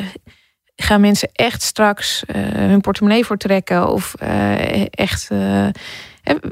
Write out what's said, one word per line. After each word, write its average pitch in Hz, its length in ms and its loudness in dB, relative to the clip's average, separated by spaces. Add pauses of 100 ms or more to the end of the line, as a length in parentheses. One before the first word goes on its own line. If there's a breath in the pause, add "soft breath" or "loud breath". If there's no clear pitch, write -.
(760 soft breath)
gaan 208 260 2
mensen 202 300 4
echt - 300 0
straks, - 640 0
eh, 208 160 -6
hun 202 400 2
portemonnee 208 440 2
voor 208 120 -4
trekken 190 520 0
of, - 260 -2
eh, - 760 0
echt, - 420 -4
eh, 208 60 -2 (840 loud breath)
hè, - 120 0 (180)